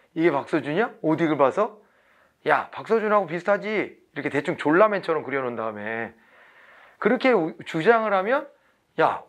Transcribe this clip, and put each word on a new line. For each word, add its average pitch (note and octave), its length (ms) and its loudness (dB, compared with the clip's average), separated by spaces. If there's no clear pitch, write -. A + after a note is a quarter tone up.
"이게 E3 180 2
박서준이야?" D3 720 -2
어디 D#3+ 240 2
글 D3 100 0
봐서? D3+ 420 2
"야, C#3 240 2
박서준하고 G3+ 560 0
비슷하지?" F3 720 -4
이렇게 C#3+ 160 -6
대충 C#3+ 280 -2
졸라맨처럼 E3+ 640 2
그려놓은 C3 320 -4
다음에 A2 580 -8
그렇게 B3 320 2
우-, F3 240 2
주장을 G#3+ 460 2
하면, A3+ 360 0
"야, C3 300 2